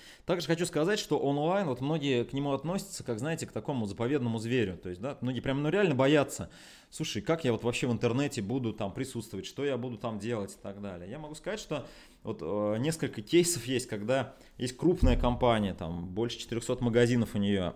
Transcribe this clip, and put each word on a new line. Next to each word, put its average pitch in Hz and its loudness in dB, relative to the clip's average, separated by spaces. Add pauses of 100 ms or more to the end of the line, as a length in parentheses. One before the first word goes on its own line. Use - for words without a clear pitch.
(260)
Также 180 -2
хочу 165 0
сказать, 165 0
что - 0
онлайн, 156 2
вот 123 -4
многие 139 2
к - -8
нему 143 -2
относятся, 170 -4
как, 117 -4
знаете, 143 -2
к - -16
такому 113 -2
заповедному 117 0
зверю, 110 0
то 90 -10
есть, 90 -8
да, 135 -6
многие 123 -2
прям, 135 -2
ну, 151 2
реально 185 4
боятся: 135 4 (400)
"Слушай, 113 -4
как 165 0
я 123 4
вот 110 -2
вообще 120 0
в 123 2
интернете 120 0
буду 113 -2
там 98 -4
присутствовать, 120 -8
что - -6
я 135 0
буду 123 -6
там 110 -6
делать?" 101 -4
и - -20
так 101 -10
далее. 92 -10
Я 131 -10
могу 151 -12
сказать, 202 -8
что 147 -6 (360)
вот, 107 -6
э, 104 0
несколько 139 -2
кейсов 170 4
есть, 123 -2
когда 117 -2 (240)
есть 123 -2
крупная 156 6
компания, 117 4
там 85 -6
больше 110 -4
четырёхсот 120 -4
магазинов 120 4
у 107 2
неё, 101 2